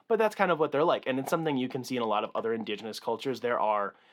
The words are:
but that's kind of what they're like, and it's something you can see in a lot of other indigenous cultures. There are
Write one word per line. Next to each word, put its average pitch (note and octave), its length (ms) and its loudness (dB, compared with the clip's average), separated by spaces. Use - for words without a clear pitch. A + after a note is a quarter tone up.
but A3+ 100 4
that's G#3+ 160 2
kind F#3+ 160 2
of E3 80 2
what D3 140 2
they're C#3 100 2
like, D3 240 2
and C3 120 0
it's C3+ 100 -4
something D#3+ 280 0
you B2+ 120 0
can B2+ 160 -6
see B2+ 120 -4
in A#2+ 60 0
a A2+ 40 0
lot G#2+ 180 0
of A2 100 -8
other A2+ 200 0
indigenous G#2+ 460 -6
cultures. A#2 400 -4
There A#2+ 200 0
are G#2 340 0